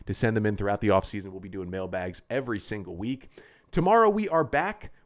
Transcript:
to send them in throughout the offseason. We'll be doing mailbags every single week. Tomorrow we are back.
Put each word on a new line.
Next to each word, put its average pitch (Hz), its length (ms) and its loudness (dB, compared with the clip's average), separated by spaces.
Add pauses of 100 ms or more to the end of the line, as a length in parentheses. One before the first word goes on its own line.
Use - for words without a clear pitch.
to 101 80 -4
send 113 200 2
them 107 120 2
in 104 100 0
throughout 101 240 -2
the 110 60 2
offseason. 95 400 2
We'll 95 140 -12
be 95 80 -14
doing 92 200 -10
mailbags 92 580 -6
every 123 300 -4
single 92 380 -8
week. 117 340 -6 (400)
Tomorrow 214 400 6
we 208 200 0
are 160 140 4
back. 156 480 -2 (140)